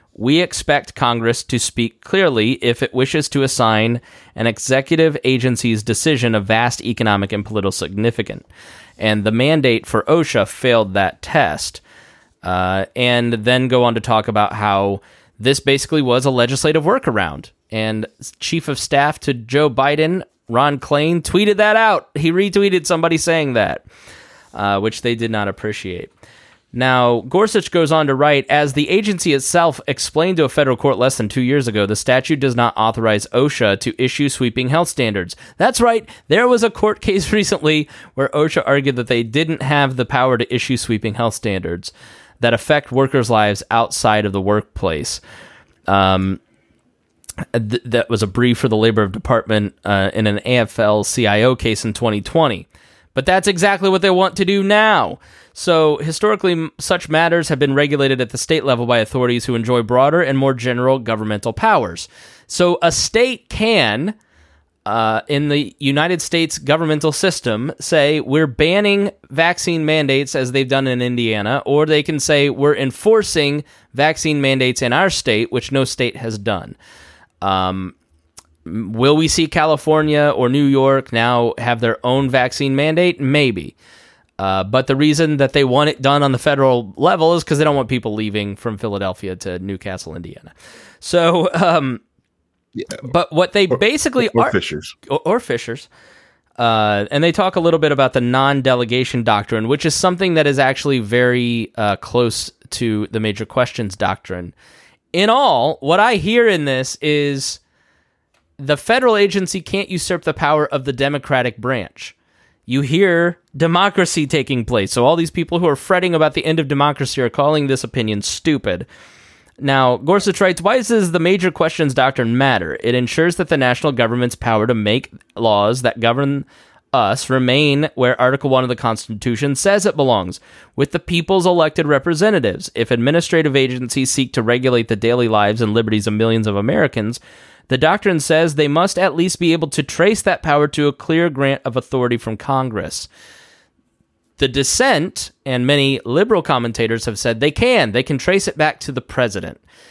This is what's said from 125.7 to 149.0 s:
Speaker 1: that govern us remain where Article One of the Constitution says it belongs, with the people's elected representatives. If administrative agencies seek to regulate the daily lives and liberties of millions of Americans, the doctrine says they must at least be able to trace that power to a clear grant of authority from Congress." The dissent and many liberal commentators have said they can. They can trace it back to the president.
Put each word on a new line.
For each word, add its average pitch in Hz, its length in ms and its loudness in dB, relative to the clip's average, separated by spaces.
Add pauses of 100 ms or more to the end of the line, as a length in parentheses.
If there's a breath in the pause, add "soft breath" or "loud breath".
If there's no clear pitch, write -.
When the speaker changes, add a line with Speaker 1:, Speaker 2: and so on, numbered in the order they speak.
Speaker 1:
that 113 180 -2
govern 139 420 0 (480 soft breath)
us 117 380 0
remain 139 640 2
where 127 240 2
Article 131 300 2
One 127 140 4
of 127 60 -4
the 123 60 -2
Constitution 113 800 -2
says 196 300 2
it 196 100 2
belongs, 110 460 0 (340 loud breath)
with 139 160 -2
the 175 80 -4
people's 175 460 0
elected 165 400 2
representatives. 147 920 0
If 117 160 -2
administrative 151 640 2
agencies 131 560 0
seek 131 220 -2
to 127 80 0
regulate 120 480 2
the 113 80 0
daily 117 320 2
lives 107 320 2
and 107 120 0
liberties 110 340 0
of 107 60 -2
millions 113 340 0
of 101 100 -2
Americans, 113 640 -2 (480 loud breath)
the 127 80 0
doctrine 170 420 2
says 160 360 2
they 151 120 2
must 170 320 0
at 180 160 0
least 175 240 -2
be 170 140 2
able 160 160 -2
to 147 140 -4
trace 202 380 0
that 185 220 -2
power 147 240 2
to 147 200 -2
a 143 60 0
clear 165 360 0
grant 135 340 -2
of 123 140 -4
authority 123 400 -2
from 113 180 -8
Congress." 127 720 -6 (1300 soft breath)
The 135 120 -2
dissent 160 840 0 (140)
and 127 200 -2
many 139 380 2
liberal 180 380 0
commentators 117 640 -2
have 107 120 -4
said 117 220 -2
they 147 120 2
can. 208 420 0
They 123 100 0
can 143 140 -4
trace 196 320 0
it - 80 -8
back 151 240 -2
to - 100 -10
the 123 80 -6
president. 101 640 -6 (300 soft breath)